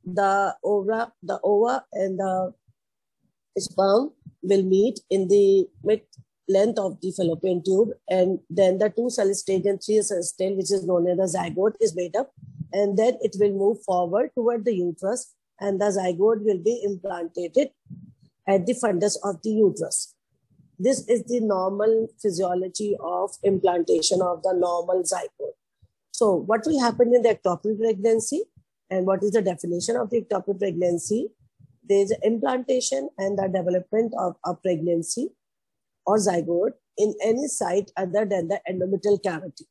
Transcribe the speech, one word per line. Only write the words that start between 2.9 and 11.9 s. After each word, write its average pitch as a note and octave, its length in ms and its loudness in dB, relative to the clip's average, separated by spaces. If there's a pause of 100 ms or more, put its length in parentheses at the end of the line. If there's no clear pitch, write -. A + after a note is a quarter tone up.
sperm G3 540 2 (300)
will G3 200 2
meet F#3+ 380 2 (100)
in F#3+ 180 0
the G3 400 4 (140)
mid G#3 200 0 (460)
length G3+ 300 2
of G3 220 -6
the F#3 120 -6
fallopian F3 520 -2
tube, G3 260 2 (200)
and F#3 300 2 (100)
then F#3 260 4
the G#3 140 2
two A#3+ 180 -2
cell G3+ 240 0
stage F#3+ 320 -2
and G3 160 0
three G#3+ 220 2
cell F3+ 200 -4
stage, F#3+ 340 -4
which F#3+ 160 -2
is F#3 120 0
known F3 240 2
as F3+ 240 0
the F3+ 60 -2
zygote, F3 420 -2
is G3+ 140 2